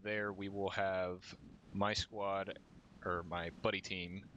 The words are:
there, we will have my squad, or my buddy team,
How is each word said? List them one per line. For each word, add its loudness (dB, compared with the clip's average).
there, 2
we -2
will 0
have 2
my 4
squad, 0
or 2
my 0
buddy 4
team, -4